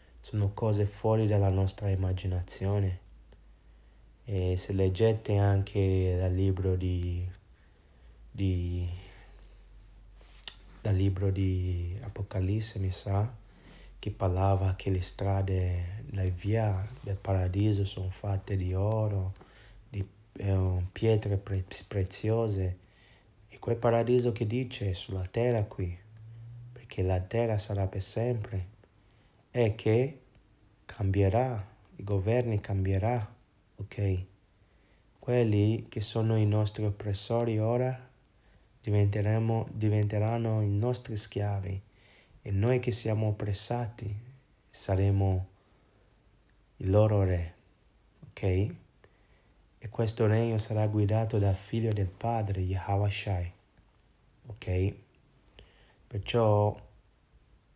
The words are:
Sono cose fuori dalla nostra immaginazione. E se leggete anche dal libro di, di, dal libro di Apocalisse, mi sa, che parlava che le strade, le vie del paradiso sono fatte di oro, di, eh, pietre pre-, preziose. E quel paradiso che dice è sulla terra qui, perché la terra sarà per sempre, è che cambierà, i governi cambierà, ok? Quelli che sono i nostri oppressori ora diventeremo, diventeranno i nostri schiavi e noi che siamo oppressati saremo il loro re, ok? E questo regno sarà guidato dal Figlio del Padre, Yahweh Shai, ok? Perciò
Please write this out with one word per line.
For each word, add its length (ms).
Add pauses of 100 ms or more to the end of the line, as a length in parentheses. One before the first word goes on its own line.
(200)
Sono 340
cose 320
fuori 420
dalla 200
nostra 420
immaginazione. 1080 (1300)
E 320
se 160
leggete 640
anche 800
dal 140
libro 420
di, 500 (1040)
di, 560 (2000)
dal 140
libro 360
di 720
Apocalisse, 800
mi 120
sa, 420 (640)
che 120
parlava 640
che 140
le 120
strade, 1080
le 220
vie 580 (100)
del 160
paradiso 720
sono 240
fatte 480
di 160
oro, 640 (540)
di, 160 (280)
eh, 580
pietre 460
pre-, 260 (240)
preziose. 920 (640)
E 120
quel 180
paradiso 540
che 160
dice 420
è 40
sulla 360
terra 340
qui, 320 (760)
perché 320
la 160
terra 400
sarà 260
per 160
sempre, 640 (840)
è 240
che 440 (680)
cambierà, 800 (340)
i 60
governi 560
cambierà, 760 (420)
ok? 480 (960)
Quelli 680
che 140
sono 340
i 120
nostri 360
oppressori 760
ora 500 (720)
diventeremo, 920
diventeranno 920
i 80
nostri 460
schiavi 640 (600)
e 100
noi 280
che 120
siamo 360
oppressati 880 (540)
saremo 800 (1300)
il 120
loro 340
re, 300 (760)
ok? 460 (1080)
E 60
questo 380
regno 320
sarà 280
guidato 520
dal 160
Figlio 360
del 160
Padre, 540
Yahweh 500
Shai, 400 (920)
ok? 480 (1160)
Perciò 640 (1040)